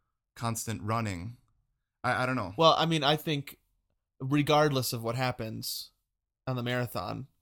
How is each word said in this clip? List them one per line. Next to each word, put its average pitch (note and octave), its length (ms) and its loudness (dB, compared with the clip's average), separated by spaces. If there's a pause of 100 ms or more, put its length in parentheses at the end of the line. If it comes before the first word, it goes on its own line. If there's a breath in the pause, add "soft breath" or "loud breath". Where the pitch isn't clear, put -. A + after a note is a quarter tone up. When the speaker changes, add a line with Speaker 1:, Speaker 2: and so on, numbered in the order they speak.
(340)
Speaker 1:
constant A2+ 480 -6
running, G#2+ 560 -4 (680)
I, B2 200 0
I - 20 0
don't B2+ 100 -2
know. G2+ 220 -4
Speaker 2:
Well, D#3+ 180 8
I D#3 80 2
mean, E3 180 2
I D3 140 4
think D3 400 -6 (640)
regardless C#3+ 720 2
of A#2 100 -6
what A2+ 140 -2
happens A#2+ 760 -6 (540)
on C3 100 -2
the A#2+ 60 -2
marathon, A#2+ 640 -4 (160)